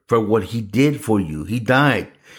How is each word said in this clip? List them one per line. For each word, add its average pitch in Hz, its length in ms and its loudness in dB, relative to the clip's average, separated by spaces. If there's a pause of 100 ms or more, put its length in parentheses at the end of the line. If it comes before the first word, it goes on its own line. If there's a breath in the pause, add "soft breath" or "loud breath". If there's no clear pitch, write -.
for 117 100 2
what 107 260 0
he 113 180 -6
did 120 380 0
for 107 200 0
you. 76 240 -6
He 110 160 -6
died. 127 500 2 (280 loud breath)